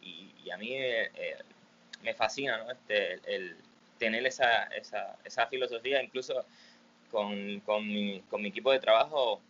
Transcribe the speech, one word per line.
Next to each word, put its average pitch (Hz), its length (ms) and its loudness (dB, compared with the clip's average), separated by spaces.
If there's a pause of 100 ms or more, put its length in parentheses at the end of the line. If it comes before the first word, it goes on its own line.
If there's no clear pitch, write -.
Y, 92 320 -18 (100)
y 90 80 -10
a 90 60 -8
mí, 110 160 -6
eh, 123 420 0
eh, 80 220 -6 (680)
me 113 100 -2
fascina, 117 440 0
¿no? 113 140 -8
Este, 101 420 0
el, 90 120 -10
el 95 320 -4 (400)
tener 117 280 0
esa, 120 400 4
esa, 101 580 -8
esa 117 240 0
filosofía, 127 560 0
incluso 127 420 -4 (680)
con, 101 500 -2
con 107 260 0
mi, 104 420 -2
con 104 120 -2
mi 104 80 -4
equipo 110 220 2
de 135 80 6
trabajo 123 720 4